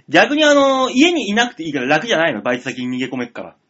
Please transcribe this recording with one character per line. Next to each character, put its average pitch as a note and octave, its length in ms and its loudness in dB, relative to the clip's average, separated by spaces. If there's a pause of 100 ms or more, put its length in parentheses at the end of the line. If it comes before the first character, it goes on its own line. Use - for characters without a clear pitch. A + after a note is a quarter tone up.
逆 A3+ 280 2
に D#4 80 2
あ D4 100 4
の、 C4+ 360 2
家 D#4+ 220 4
に B3+ 160 -2
い G3+ 60 -2
な A#3+ 140 0
く - 60 -16
て - 80 -12
い E3 60 -8
い D3 40 -6
か C#3 80 -2
ら B2 60 -4
楽 D#3 200 0
じ A3+ 80 -2
ゃ E3 40 2
な E3 100 2
い C#3 60 -2
の？ G#2 80 -8
バ B2 120 -2
イ B2 40 -4
ト B2 60 -16
先 B2+ 200 -8
に B2+ 120 -6
逃 - 20 -4
げ C3 80 -4
込 B2+ 120 -6
め B2 80 -6
っ A#2 60 -16
か G#2 100 -12
ら。 F2 140 -20 (140)